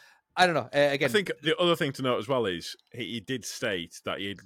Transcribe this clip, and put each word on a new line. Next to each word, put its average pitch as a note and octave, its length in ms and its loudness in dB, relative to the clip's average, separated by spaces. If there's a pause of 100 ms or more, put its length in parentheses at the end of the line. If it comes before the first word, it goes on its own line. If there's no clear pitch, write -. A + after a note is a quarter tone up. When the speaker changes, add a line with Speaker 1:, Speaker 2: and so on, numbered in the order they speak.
(360)
Speaker 1:
I F#3 100 8
don't E3+ 80 2
know. A#2+ 200 0
Uh, C#3+ 180 6
again, C#3 160 2
Speaker 2:
I B2 40 0
think G3+ 180 2 (120)
the D3+ 140 2
other F3 200 4
thing C#3 160 -2
to C3+ 100 -8
note B2 160 2
as G#2+ 100 -6
well B2+ 180 2
is F2 300 -6 (160)
he, G#2+ 220 -8
he A#2 60 -6
did C3 240 -6
state F#2+ 600 -6
that D#2+ 140 -4
he G2 280 -8